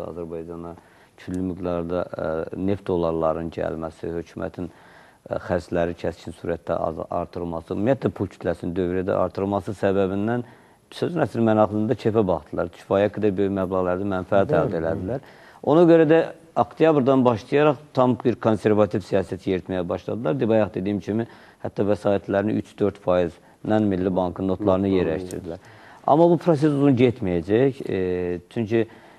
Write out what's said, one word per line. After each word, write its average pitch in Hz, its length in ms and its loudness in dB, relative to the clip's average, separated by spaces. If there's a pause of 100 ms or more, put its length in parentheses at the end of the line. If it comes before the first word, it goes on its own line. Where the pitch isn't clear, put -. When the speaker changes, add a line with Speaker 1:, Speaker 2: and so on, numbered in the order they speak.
Speaker 1:
Azərbaycana 85 720 -12 (420)
küllü 92 240 -8
miqdarda, 87 640 -4
e, 85 220 -8 (380)
neft 101 200 -4
dolarların 82 640 -2
gəlməsi, 82 640 -8
hökumətin, 85 560 -8
e, - 800 -12
xərcləri 87 500 -2
kəskin - 400 -10
surətdə 82 400 -6
az-, 85 320 -4
artırılması, 87 640 -6
ümumiyyətlə 113 400 0
pul 98 160 -6
kütləsinin 87 480 -6
dövrədə 92 480 -2
artırılması 98 560 -4
səbəbindən 101 640 0 (480)
sözün 160 260 -4
əsl 120 240 -2
mənasında 107 540 2
kefə 110 260 2
baxdılar. 87 480 -4
Kifayət 98 460 0
qədər 101 180 0
böyük 98 220 0
məbləğlərdə 92 500 -2
mənfəət 98 440 0
Speaker 2:
Bəli, 85 80 2
Speaker 1:
əldə 78 120 0
Speaker 2:
bəli. 82 120 -4
Speaker 1:
elədilər. 90 420 -4 (420)
Ona 156 160 6
görə 165 240 8
də 165 120 6 (360)
oktyabrdan 135 680 4
başlayaraq 139 560 2 (100)
tam 127 300 2
bir 113 180 0
konservativ 107 640 2
siyasət 92 460 -4
yeritməyə 92 380 -2
başladılar. 110 500 -4 (100)
Bayaq 107 260 4
dediyim 98 260 -2
kimi, 110 260 -4 (340)
hətta 110 240 -4
vəsaitlərini 101 800 0
üç - 160 -18
dörd 101 240 0
faizlə 98 840 0
Milli 95 320 0
Bankın 92 320 -2
notlarını 95 400 2
Speaker 3:
Notlarını - 0 -
Speaker 1:
yerləşdirdilər. 90 680 -2 (480)
Amma 160 240 6
bu 170 80 4
proses 156 340 2
uzun 139 240 4
getməyəcək. 110 880 2
E, 98 140 -2 (500)
çünki 113 380 0 (320)